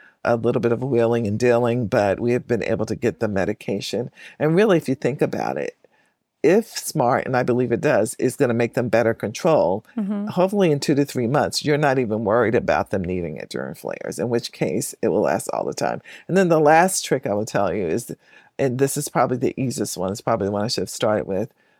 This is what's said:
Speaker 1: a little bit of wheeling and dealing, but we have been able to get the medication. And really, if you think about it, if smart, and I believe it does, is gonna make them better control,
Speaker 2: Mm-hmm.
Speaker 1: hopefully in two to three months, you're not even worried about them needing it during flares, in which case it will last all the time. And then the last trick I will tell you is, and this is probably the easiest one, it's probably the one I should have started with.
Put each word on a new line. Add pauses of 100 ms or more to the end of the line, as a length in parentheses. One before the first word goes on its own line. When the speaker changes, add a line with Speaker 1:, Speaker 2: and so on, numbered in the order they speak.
(240)
Speaker 1:
a
little
bit
of
wheeling
and
dealing,
but
we
have
been
able
to
get
the
medication. (280)
And
really,
if
you
think
about
it, (640)
if
smart,
and
I
believe
it
does,
is
gonna
make
them
better
control, (140)
Speaker 2:
Mm-hmm.
Speaker 1:
hopefully
in
two
to
three
months,
you're
not
even
worried
about
them
needing
it
during
flares,
in
which
case
it
will
last
all
the
time. (260)
And
then
the
last
trick
I
will
tell
you
is, (440)
and
this
is
probably
the
easiest
one,
it's
probably
the
one
I
should
have
started
with. (280)